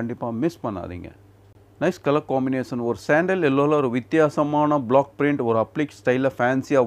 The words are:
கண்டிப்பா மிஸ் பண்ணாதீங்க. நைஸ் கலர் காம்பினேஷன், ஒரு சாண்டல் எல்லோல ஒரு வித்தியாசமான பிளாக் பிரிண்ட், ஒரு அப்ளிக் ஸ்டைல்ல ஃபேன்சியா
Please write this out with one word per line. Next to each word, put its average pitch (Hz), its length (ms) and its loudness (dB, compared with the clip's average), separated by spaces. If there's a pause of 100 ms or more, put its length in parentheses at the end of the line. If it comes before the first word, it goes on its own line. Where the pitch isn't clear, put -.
கண்டிப்பா 117 280 -6 (140)
மிஸ் 165 240 -4
பண்ணாதீங்க. 87 440 -10 (680)
நைஸ் 175 240 0
கலர் 147 240 0
காம்பினேஷன், 131 500 -2 (100)
ஒரு 113 140 -2
சாண்டல் 175 440 0
எல்லோல 139 320 2
ஒரு 131 160 0
வித்தியாசமான 147 840 2 (120)
பிளாக் 135 280 4
பிரிண்ட், 143 320 0
ஒரு 113 140 2
அப்ளிக் 151 340 -6
ஸ்டைல்ல 131 400 0
ஃபேன்சியா 131 500 0